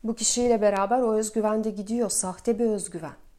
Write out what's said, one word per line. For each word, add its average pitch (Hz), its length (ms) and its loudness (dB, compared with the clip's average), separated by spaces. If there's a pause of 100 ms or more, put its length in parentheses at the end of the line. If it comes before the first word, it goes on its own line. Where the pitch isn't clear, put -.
Bu 226 120 -4
kişiyle 233 460 2
beraber 208 400 2
o 226 120 2
özgüven 214 500 0
de 220 60 -2
gidiyor, 208 400 -2
sahte 196 500 -2
bir 233 60 2
özgüven. 175 500 -4 (240)